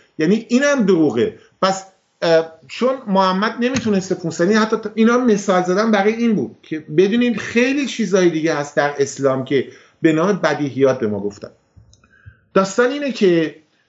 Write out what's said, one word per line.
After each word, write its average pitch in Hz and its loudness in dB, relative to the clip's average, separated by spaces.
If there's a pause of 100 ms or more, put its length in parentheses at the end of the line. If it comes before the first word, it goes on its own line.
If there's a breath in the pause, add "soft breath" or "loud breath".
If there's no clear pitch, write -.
(180 loud breath)
یعنی 190 0
اینم 277 2
دروغه. 147 2 (260 loud breath)
پس، 190 -2 (360)
اه، 165 2 (220)
چون 262 -2 (120)
محمد 190 0
نمیتونسته 220 -2
پونصد، 170 -4
یعنی 202 2
حتی 220 0
ت-، 214 -8
اینا 226 4
مثال 202 2
زدن 202 0
برای 208 2
این 233 0
بود 120 -4
که 156 -10
بدونید 202 0
خیلی 269 0
چیزای 185 0
دیگه 160 -2
هست 143 -6
در 143 2
اسلام 135 0
که 135 0 (340 loud breath)
به 160 4
نام 175 2
بدیهیات 139 0
به 110 -2
ما 104 -4
گفتن. 101 -10 (1040 soft breath)
داستان 214 0
اینه 285 -4
که 170 2 (340)